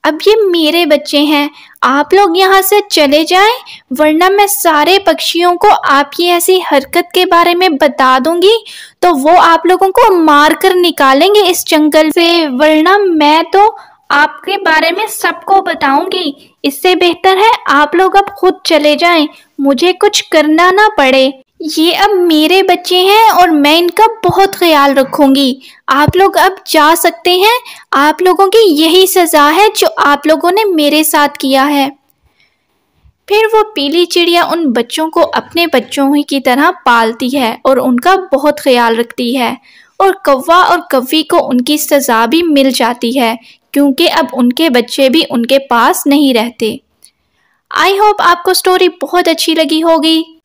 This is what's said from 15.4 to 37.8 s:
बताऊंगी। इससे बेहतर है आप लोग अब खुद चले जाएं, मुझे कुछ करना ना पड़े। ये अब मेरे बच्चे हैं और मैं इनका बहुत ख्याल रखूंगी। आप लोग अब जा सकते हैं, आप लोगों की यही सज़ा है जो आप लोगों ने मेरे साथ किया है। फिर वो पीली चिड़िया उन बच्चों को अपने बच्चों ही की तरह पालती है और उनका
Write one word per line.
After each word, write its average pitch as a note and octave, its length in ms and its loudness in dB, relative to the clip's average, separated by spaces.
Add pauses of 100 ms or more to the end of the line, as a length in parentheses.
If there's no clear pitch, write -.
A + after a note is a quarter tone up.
बताऊंगी। E4 920 -4 (120)
इससे F4+ 300 -2
बेहतर F4+ 420 0
है A4 140 2 (160)
आप D4 280 0
लोग F#4+ 200 0
अब G4 140 2
खुद - 360 -2
चले D4 300 0
जाएं, E4 320 0 (340)
मुझे C#4 320 0
कुछ G4+ 280 -2
करना D#4 500 0
ना G#4 160 2
पड़े। C4+ 560 0 (340)
ये D#4+ 160 0
अब G4 160 0
मेरे F4 540 2
बच्चे F4+ 340 -2
हैं G#4 320 4
और F4+ 220 2
मैं D4 260 2
इनका F4 300 0
बहुत G4 480 -2
ख्याल C#4+ 380 2
रखूंगी। C4+ 680 0 (280)
आप D4 260 0
लोग G4 220 2
अब F#4+ 180 0 (120)
जा D#4 280 2
सकते F4+ 440 -2
हैं, A4+ 200 0 (340)
आप D4+ 280 0
लोगों F#4 260 2
की G#4+ 220 4
यही E4 380 2
सज़ा D#4+ 420 2
है G#4 280 2
जो - 100 0
आप C#4+ 400 -2
लोगों D#4+ 240 0
ने G#4 120 0
मेरे D4+ 400 0
साथ D4 260 0 (120)
किया C4+ 220 0
है। C#4 280 -2 (1400)
फिर G#4+ 180 0
वो G#4+ 160 2
पीली E4+ 420 -2
चिड़िया E4+ 380 0
उन E4 220 -4
बच्चों B3 440 -4
को E4+ 120 -2
अपने E4 460 -4
बच्चों C#4 480 -2
ही D4 80 0
की C#4 160 -4
तरह C#4 320 0
पालती A#3 580 -2
है B3+ 360 -4
और C4 140 2
उनका B3+ 360 0